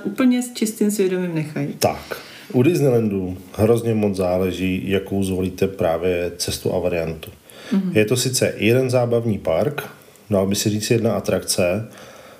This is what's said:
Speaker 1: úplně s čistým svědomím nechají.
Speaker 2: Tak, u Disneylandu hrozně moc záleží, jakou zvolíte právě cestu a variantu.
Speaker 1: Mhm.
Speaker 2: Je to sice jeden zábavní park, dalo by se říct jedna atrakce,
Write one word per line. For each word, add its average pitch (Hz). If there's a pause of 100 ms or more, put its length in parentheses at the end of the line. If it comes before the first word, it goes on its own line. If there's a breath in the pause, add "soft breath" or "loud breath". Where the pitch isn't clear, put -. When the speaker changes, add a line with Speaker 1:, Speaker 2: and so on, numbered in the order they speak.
Speaker 1:
úplně 247
s 247
čistým 214
svědomím 180
nechají. 147 (100)
Speaker 2:
Tak, - (360 loud breath)
u 127
Disneylandu 113 (160)
hrozně 117
moc 104
záleží, 92
jakou 98
zvolíte 92
právě 87
cestu -
a 92
variantu. 85 (420 loud breath)
Speaker 1:
Mhm. 185
Speaker 2:
Je 107
to 120
sice 120
jeden 120
zábavní 117
park, 98 (480 loud breath)
dalo 98
by 98
se -
říct 107
jedna 110
atrakce, 95 (520 loud breath)